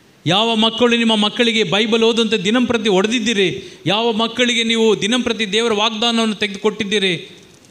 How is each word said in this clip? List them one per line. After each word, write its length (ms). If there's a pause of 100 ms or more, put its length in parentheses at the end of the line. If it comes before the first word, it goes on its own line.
(260)
ಯಾವ 300
ಮಕ್ಕಳು 400
ನಿಮ್ಮ 200
ಮಕ್ಕಳಿಗೆ 460
Bible 400
ಓದಂತೆ 420
ದಿನಂಪ್ರತಿ 440
ಹೊಡೆದಿದ್ದೀರಿ? 1000
ಯಾವ 260
ಮಕ್ಕಳಿಗೆ 520
ನೀವು 380
ದಿನಂಪ್ರತಿ 500
ದೇವರ 200
ವಾಗ್ದಾನವನ್ನು 640
ತೆಗೆದುಕೊಟ್ಟಿದ್ದೀರಿ? 1040 (320)